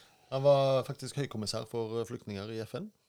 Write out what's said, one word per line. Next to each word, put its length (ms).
Han 100
var 400
faktisk 380
høykommissær 500
for, 300
eh, 80
flyktninger 420
i 140
F 100
N, 140